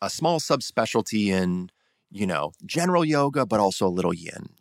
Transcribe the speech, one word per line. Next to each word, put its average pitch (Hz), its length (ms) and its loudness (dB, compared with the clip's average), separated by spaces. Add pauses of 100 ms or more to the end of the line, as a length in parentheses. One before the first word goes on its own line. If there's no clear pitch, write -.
a 98 100 -2
small 160 300 0
subspecialty 113 880 0
in, 90 420 0 (400)
you 101 160 -4
know, 76 260 -2 (120)
general 170 400 0
yoga, 143 420 2
but 107 140 2
also 98 260 2
a 92 40 4
little 87 240 0
yin. 82 320 -12 (140)